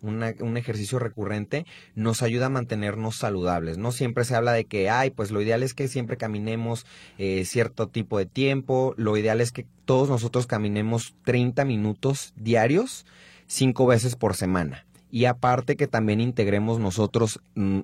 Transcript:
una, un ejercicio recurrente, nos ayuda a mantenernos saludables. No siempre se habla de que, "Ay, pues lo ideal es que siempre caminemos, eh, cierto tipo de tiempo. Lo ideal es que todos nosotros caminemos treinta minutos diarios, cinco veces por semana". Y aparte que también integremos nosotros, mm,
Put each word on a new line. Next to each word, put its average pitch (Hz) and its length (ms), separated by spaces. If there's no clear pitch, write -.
una, 113 400
un 117 160
ejercicio 117 420
recurrente, 104 640
nos 110 280
ayuda 120 240
a - 20
mantenernos 110 640
saludables. 87 640
No 113 160
siempre 120 320
se 127 100
habla 117 160
de 113 140
que, 98 240
"Ay, 131 220
pues 107 200
lo 104 100
ideal 113 220
es 131 100
que 139 140
siempre 123 300
caminemos, 113 680
eh, 95 260
cierto 113 420
tipo 110 300
de 95 80
tiempo. 131 720
Lo 107 180
ideal 110 240
es 120 140
que 123 120
todos 131 240
nosotros 120 360
caminemos 107 800
treinta 123 400
minutos 117 720
diarios, 117 680
cinco 131 400
veces 120 320
por 98 180
semana". 90 500
Y 117 140
aparte 123 540
que 143 100
también 110 320
integremos 113 600
nosotros, 107 600
mm, 98 280